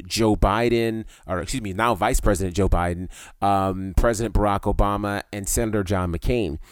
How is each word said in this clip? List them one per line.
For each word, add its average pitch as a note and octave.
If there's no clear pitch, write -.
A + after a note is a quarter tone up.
Joe G#2+
Biden, A2+
or F2+
excuse C3
me, G2+
now A2+
Vice G#2+
President F#2+
Joe F#2+
Biden, F2
um, F#2+
President A2+
Barack G2+
Obama, G2+
and G2+
Senator A2
John F2+
McCain. E2+